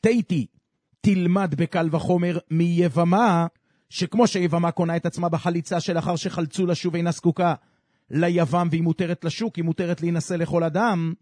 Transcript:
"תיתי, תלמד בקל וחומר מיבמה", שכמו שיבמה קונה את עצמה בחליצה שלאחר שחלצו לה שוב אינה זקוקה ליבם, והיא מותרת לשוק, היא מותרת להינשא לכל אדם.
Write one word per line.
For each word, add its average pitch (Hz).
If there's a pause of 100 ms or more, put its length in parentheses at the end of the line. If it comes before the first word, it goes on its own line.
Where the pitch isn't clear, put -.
"תיתי, 202 (560)
תלמד 185
בקל 165
וחומר 175 (140)
מיבמה", 170 (420)
שכמו 208
שיבמה 170
קונה 170
את 170
עצמה 170
בחליצה 170
שלאחר 160
שחלצו 170
לה 175
שוב 170
אינה 170
זקוקה 170 (560)
ליבם, 170
והיא 165
מותרת 170
לשוק, 214
היא 170
מותרת 170
להינשא 170
לכל 170
אדם. 170